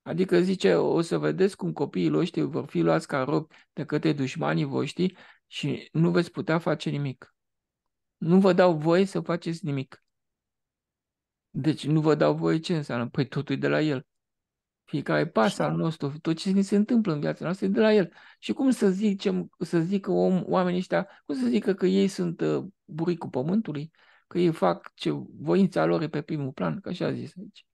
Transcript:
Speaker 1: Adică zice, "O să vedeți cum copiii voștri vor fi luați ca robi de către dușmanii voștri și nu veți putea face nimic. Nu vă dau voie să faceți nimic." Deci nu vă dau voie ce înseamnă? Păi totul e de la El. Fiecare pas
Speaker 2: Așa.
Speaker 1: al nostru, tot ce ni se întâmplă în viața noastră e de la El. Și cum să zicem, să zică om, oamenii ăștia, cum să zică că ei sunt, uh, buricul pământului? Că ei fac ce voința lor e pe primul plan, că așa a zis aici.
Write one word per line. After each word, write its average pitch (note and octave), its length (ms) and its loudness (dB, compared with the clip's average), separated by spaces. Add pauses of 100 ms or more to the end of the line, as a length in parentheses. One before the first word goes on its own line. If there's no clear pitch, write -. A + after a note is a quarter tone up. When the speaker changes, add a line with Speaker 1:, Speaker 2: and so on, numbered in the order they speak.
Speaker 1:
Adică F3 400 0
zice, F#3 340 2
"O D3 260 2
să E3 160 -2
vedeți D#3+ 400 0
cum E3+ 140 -4
copiii D#3+ 380 -2
voștri D#3 320 0
vor C#3 240 -4
fi F3 140 -4
luați D#3+ 280 2
ca C3+ 160 -2
robi D#3 320 -4 (180)
de D3 120 -8
către D3+ 280 0
dușmanii D3 500 -2
voștri C#3 520 -2 (320)
și - 440 -8
nu E3+ 200 2
veți F3 200 0
putea E3 260 -2
face D#3+ 320 -4
nimic. C#3+ 460 -8 (800)
Nu E3+ 220 4
vă F#3+ 140 6
dau F3+ 240 6
voie E3+ 280 4
să F#3 140 -4
faceți E3 460 -6
nimic." C#3 380 -6 (1500)
Deci D3+ 360 -2
nu D#3 160 2
vă D3+ 140 4
dau D3+ 200 2
voie E3 240 0
ce E3+ 160 -2
înseamnă? C3 340 -4
Păi C#3 180 -2
totul C#3 280 -4
e - 20 -8
de C#3+ 100 -2
la D3 140 2
El. D3 240 -2 (760)
Fiecare D3+ 440 -2
pas - 180 2 (140)
Speaker 2:
Așa. E3 60 0
Speaker 1:
al D#3 100 -2
nostru, D#3+ 460 -4
tot E3 160 -2
ce - 120 -4
ni G3 120 4
se G3 140 0
întâmplă G#3+ 380 2
în D3 60 -2
viața D#3 240 -4
noastră F#3 220 -4
e F#3+ 40 0
de G3 100 0
la A3 140 6
El. G3 200 2 (260)
Și - 140 -6
cum C4 160 2
să G#3+ 200 2
zicem, F#3+ 600 0 (100)
să E3+ 200 0
zică F#3+ 320 -2
om, F3+ 340 2
oamenii F3+ 340 0
ăștia, F3+ 280 -2 (180)
cum C#4+ 100 -6
să B3+ 120 -2
zică A3 260 2
că F#3+ 120 -2
ei G3 220 4
sunt, F3 340 -4
uh, D3+ 240 -2 (200)
buricul E3 440 -4
pământului? D#3 640 -4 (360)
Că - 120 -4
ei F3 120 4
fac F3 420 -2
ce - 160 -6 (300)
voința E3+ 460 2
lor E3+ 160 2
e D3+ 80 -4
pe D3 120 -4
primul C#3 300 -6
plan, E3+ 280 -4
că - 100 -12
așa F3 160 -6
a D3+ 60 -2
zis B2+ 260 -10
aici. - 360 -20